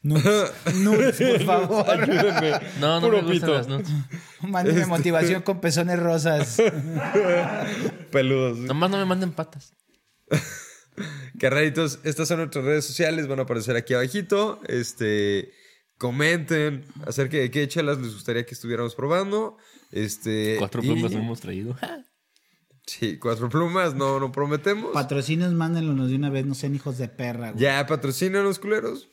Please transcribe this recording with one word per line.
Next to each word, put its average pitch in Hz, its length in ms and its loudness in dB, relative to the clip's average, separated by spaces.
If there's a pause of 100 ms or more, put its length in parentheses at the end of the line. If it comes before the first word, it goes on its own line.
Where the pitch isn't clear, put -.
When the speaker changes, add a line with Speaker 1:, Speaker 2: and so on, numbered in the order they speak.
Speaker 1:
Nudes. 160 480 4 (140)
Speaker 2:
<laughs> 185 100 2
Speaker 1:
Nudes, 214 420 4
por 240 280 4
favor. 190 440 2
Speaker 2:
Ayúdenme. 202 640 4 (280)
Speaker 3:
No, 156 200 4
no 196 80 4
Speaker 2:
Puro 208 160 6
Speaker 3:
me 165 60 0
gustan 175 100 4 (100)
Speaker 2:
pito. 151 40 4
Speaker 3:
las 127 140 0
nudes. 139 200 -4 (540)
Speaker 1:
Mándenme 180 400 2
Speaker 2:
Este. 180 80 0
Speaker 1:
motivación 170 520 2
con 185 200 -2
pezones 175 380 2
rosas. 160 580 2 (800)
Speaker 2:
<laughs> 208 760 -4
Peludos. 131 480 2
Speaker 3:
Nomás 147 320 0
no 196 60 0
me 196 80 0
manden 185 260 0
patas. - 420 -10 (560)
Speaker 2:
<laughs> - 1080 -6
Carnalitos, 147 640 2
estas 151 240 -2
son 175 100 0
nuestras 147 280 -4
redes 147 200 2
sociales, 156 420 0
van 135 120 -2
a 127 40 0
aparecer 120 320 -2
aquí 120 180 -2
abajito. 202 760 0
Este, 104 840 0 (460)
comenten 151 880 0 (220)
acerca 135 300 -2
de 127 120 2
qué 143 180 0
chelas 147 320 -2
les 117 140 -8
gustaría 117 320 -4
que - 80 -16
estuviéramos 117 420 -4
probando. 196 640 -2 (340)
Este, 107 680 -2
Speaker 3:
Cuatro 104 240 -2
Speaker 2:
y 127 40 0
Speaker 3:
plumas 165 240 0
no 107 80 -4
hemos 117 200 -6
traído. 101 420 -8
<laughs> - 60 -6 (1000)
Speaker 2:
Sí, 101 320 -6
cuatro 117 300 -4
plumas, 170 480 0
no, 135 240 0
no 131 140 -4
prometemos. 151 580 -2
Speaker 1:
Patrocinios, 143 640 0
mándenlos 160 560 0
de 131 80 0
una 143 120 0
vez, 135 160 -2
no 139 80 -2
sean 139 220 -4
hijos 135 220 -6
de 127 100 -6
perra, 117 440 -8
güey. 113 120 0
Speaker 2:
Ya, 139 240 2
patrocínanos, 185 720 0
culeros. 220 540 -4